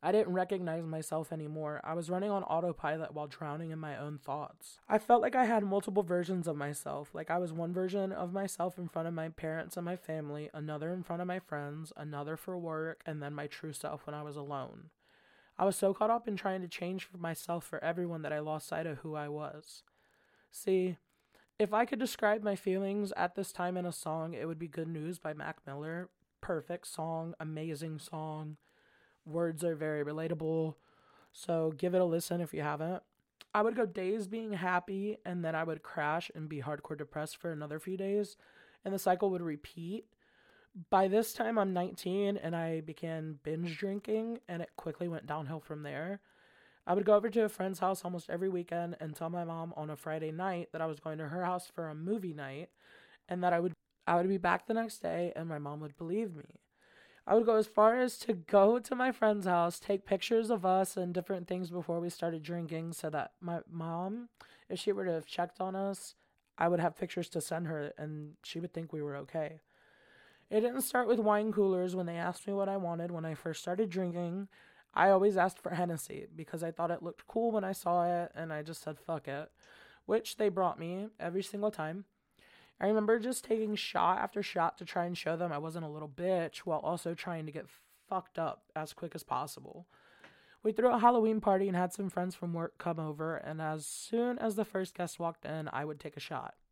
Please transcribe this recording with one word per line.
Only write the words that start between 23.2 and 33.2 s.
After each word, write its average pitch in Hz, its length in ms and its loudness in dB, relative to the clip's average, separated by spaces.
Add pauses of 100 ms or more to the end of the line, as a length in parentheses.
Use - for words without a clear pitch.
this 196 180 -6
time 180 240 -2
in 180 80 -4
a 175 80 -4
song, 160 400 -4
it 135 140 -6
would 165 120 -6
be 170 80 -8
Good 160 220 -6
News 165 280 -6
by 156 160 -6
Mac 156 320 -8
Miller. 156 440 -8 (320)
Perfect 175 460 -4
song, 165 520 -6
amazing 156 600 -6
song. 156 580 -8 (680)
Words 165 380 0
are 170 100 2
very 151 300 -2
relatable, 160 720 0 (560)
so 160 460 2
give 180 180 2
it 185 60 8
a - 20 8
listen 175 380 2
if 165 120 -4
you 156 80 -2
haven't. 151 400 -2 (520)